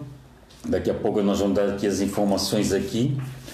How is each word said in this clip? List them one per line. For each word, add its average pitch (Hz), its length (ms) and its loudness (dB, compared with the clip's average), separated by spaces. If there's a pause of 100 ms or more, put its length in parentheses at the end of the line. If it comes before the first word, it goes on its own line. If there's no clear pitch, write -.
(680)
Daqui 92 240 0
a - 40 0
pouco 104 280 0
nós 101 180 2
vamos 98 140 2
dar 101 160 2
aqui 98 160 -2
as 95 160 0
informações 98 720 2
aqui. 113 420 0 (380)